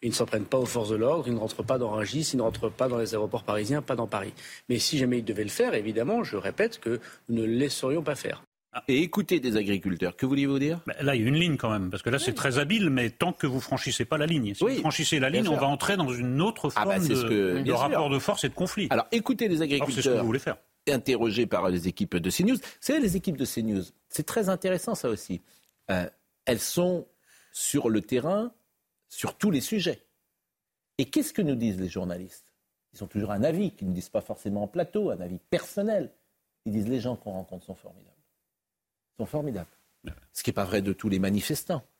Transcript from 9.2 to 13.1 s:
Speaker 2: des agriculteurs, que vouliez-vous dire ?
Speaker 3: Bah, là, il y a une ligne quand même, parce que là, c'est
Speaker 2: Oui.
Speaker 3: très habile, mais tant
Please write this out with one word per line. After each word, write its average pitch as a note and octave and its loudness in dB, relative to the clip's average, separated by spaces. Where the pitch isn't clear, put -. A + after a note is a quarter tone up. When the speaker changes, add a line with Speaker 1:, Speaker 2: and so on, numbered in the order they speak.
Speaker 2:
des B2 2
agriculteurs, F#2 0
que - 0
vouliez-vous C#3 2
dire ? D#3+ 0
Speaker 3:
Bah, - -6
là, C#3 2
il A#2 2
y G#2+ 4
a - 4
une C#3 4
ligne E3 2
quand A#2 0
même, G2 -2
parce F#2+ -6
que - 0
là, C3+ 2
c'est - 0
Speaker 2:
Oui. - -2
Speaker 3:
très C3 2
habile, F3+ 2
mais B2 2
tant F3 0